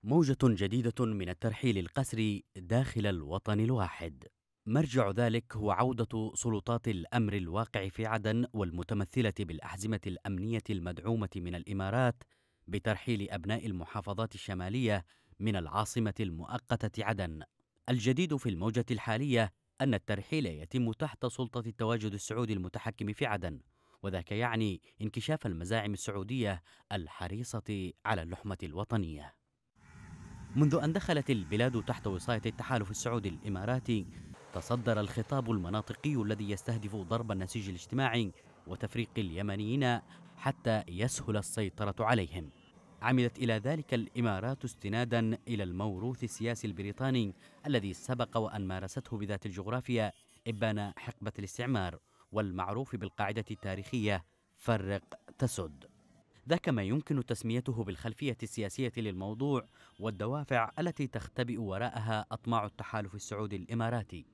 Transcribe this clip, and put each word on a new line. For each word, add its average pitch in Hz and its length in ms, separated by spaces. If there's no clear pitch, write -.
موجة 139 340
جديدة 113 600
من 101 240
الترحيل 110 500
القسري 107 640
داخل 110 500
الوطن 95 540
الواحد. 87 640
مرجع 123 440
ذلك 113 460
هو 104 140
عودة 113 640
سلطات 117 540
الأمر 104 440
الواقع 98 560
في 110 180
عدن 110 460
والمتمثلة 101 840
بالأحزمة 95 680
الأمنية 98 640
المدعومة 95 680
من 87 180
الإمارات 98 680
بترحيل 101 600
أبناء 98 360
المحافظات 101 680
الشمالية 101 680
من 104 160
العاصمة 104 640
المؤقتة 104 840
عدن. 92 380
الجديد 127 480
في 127 120
الموجة 107 420
الحالية 117 600
أن 131 140
الترحيل 107 520
يتم 95 460
تحت - 340
سلطة 120 400
التواجد 110 460
السعودي 110 400
المتحكم 104 600
في 131 140
عدن، 87 340
وذاك 95 300
يعني 110 500
انكشاف 117 440
المزاعم 104 460
السعودية 101 680
الحريصة 98 1000
على 101 180
اللحمة 92 400
الوطنية. 82 760
منذ 147 280
أن 160 80
دخلت 160 380
البلاد 107 520
تحت - 240
وصاية 104 400
التحالف 107 440
السعودي 110 380
الإماراتي، 104 800
تصدر 113 480
الخطاب 117 500
المناطقي 107 720
الذي 104 280
يستهدف 104 460
ضرب 107 360
النسيج 95 360
الاجتماعي 117 640
وتفريق 110 420
اليمنيين 104 800
حتى 110 520
يسهل 107 480
السيطرة 101 640
عليهم. 90 500
عملت 123 360
إلى 117 140
ذلك 135 420
الإمارات 117 720
استنادًا 113 720
إلى 110 140
الموروث 98 600
السياسي 113 420
البريطاني 104 680
الذي 107 260
سبق 120 440
وأن 107 300
مارسته 95 520
بذات 101 280
الجغرافيا 107 640
إبان 107 500
حقبة - 420
الاستعمار، 101 600
والمعروف 101 640
بالقاعدة 104 540
التاريخية 101 720
"فرق 98 460
تسد". 82 460
ذاك 170 200
ما 120 140
يمكن 131 440
تسميته 117 580
بالخلفية 110 580
السياسية 117 540
للموضوع 110 720
والدوافع 113 760
التي 139 280
تختبئ 117 540
وراءها 110 720
أطماع 113 340
التحالف 104 480
السعودي 101 420
الإماراتي. 113 760